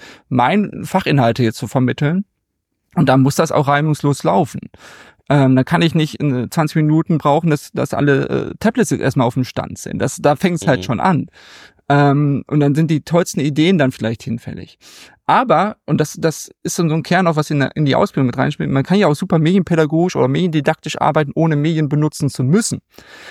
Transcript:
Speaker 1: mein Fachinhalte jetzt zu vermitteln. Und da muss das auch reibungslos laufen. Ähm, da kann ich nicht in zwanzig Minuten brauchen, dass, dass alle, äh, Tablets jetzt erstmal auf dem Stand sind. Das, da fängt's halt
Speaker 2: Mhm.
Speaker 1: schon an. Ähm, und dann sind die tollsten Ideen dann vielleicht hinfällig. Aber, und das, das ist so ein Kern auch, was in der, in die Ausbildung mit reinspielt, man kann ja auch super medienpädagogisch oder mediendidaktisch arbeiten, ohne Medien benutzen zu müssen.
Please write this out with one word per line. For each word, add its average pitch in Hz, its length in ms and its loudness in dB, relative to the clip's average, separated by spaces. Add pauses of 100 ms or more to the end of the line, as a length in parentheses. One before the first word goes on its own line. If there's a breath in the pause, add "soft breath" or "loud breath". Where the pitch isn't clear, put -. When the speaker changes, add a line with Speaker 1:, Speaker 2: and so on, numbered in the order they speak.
(280 loud breath)
Speaker 1:
mein 147 560 0
Fachinhalte 131 600 0
jetzt 113 160 0
zu 120 80 -8
vermitteln. 143 580 -2 (760)
Und 143 100 4
da 131 80 6
muss 135 180 4
das 165 160 0
auch 139 160 2
reibungslos 143 560 0
laufen. 170 360 0 (720 loud breath)
Ähm, 135 260 4
da 131 80 4
kann 170 180 0
ich 165 140 2
nicht 156 200 -2
in 127 360 -2
zwanzig 151 240 -2
Minuten 156 420 2
brauchen, 147 320 2
dass, - 220 -2
dass - 220 -4
alle, 143 360 0
äh, - 300 -4
Tablets 220 300 0
jetzt 123 120 -2
erstmal 127 260 0
auf 123 80 -2
dem 127 80 0
Stand - 340 -8
sind. - 220 -8
Das, - 180 -4
da 147 180 2
fängt's 175 320 -2
halt 131 120 2
Speaker 2:
Mhm. 92 40 -10
Speaker 1:
schon 117 160 -4
an. 170 280 0 (600 loud breath)
Ähm, 143 600 2
und 151 120 0
dann 143 160 2
sind 160 160 0
die 151 100 -2
tollsten 175 380 -2
Ideen 156 380 0
dann 131 140 2
vielleicht 113 320 -6
hinfällig. - 540 -10 (500 loud breath)
Aber, 196 580 2
und - 160 0
das, - 180 -6
das - 320 -4 (120)
ist 175 120 -6
so 180 80 -2
ein 160 200 0
Kern 180 240 2
auch, 160 80 2
was 151 160 -2
in 147 80 0
der, - 160 -2
in 151 100 0
die 135 100 2
Ausbildung - 320 0
mit 120 100 -4
reinspielt, 143 320 -2
man 135 140 0
kann 185 140 0
ja 202 100 4
auch 151 80 2
super 180 240 -2
medienpädagogisch 160 760 0
oder 131 120 2
mediendidaktisch 156 720 -2
arbeiten, 147 360 0
ohne 160 200 0
Medien 151 340 0
benutzen 147 400 0
zu - 140 -4
müssen. 175 380 0 (500 loud breath)